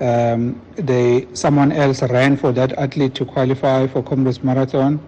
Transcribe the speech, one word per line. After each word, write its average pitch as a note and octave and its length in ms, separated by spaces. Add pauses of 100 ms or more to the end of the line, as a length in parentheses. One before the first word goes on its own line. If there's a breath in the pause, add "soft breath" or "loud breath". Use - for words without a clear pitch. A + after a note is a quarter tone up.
um, A#2+ 580 (160)
they, B2+ 600
someone C#3+ 360
else C#3 300
ran C3 340
for C#3 160
that B2+ 280
athlete C3+ 340
to B2+ 120
qualify C3 600
for C3 160
Comrades C3 420
Marathon. C3+ 640